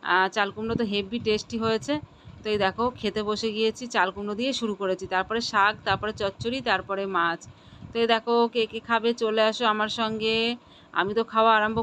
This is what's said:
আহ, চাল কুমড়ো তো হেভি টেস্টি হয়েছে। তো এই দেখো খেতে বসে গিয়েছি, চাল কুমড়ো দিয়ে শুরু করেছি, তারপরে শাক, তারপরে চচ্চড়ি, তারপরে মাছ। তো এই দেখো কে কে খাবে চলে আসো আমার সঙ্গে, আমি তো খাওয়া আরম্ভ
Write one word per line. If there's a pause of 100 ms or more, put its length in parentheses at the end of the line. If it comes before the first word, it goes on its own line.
আহ,
চাল
কুমড়ো
তো
হেভি
টেস্টি
হয়েছে। (440)
তো
এই
দেখো (120)
খেতে
বসে
গিয়েছি,
চাল
কুমড়ো
দিয়ে
শুরু
করেছি,
তারপরে
শাক, (100)
তারপরে
চচ্চড়ি,
তারপরে
মাছ। (460)
তো
এই
দেখো (140)
কে
কে
খাবে
চলে
আসো
আমার
সঙ্গে, (580)
আমি
তো
খাওয়া
আরম্ভ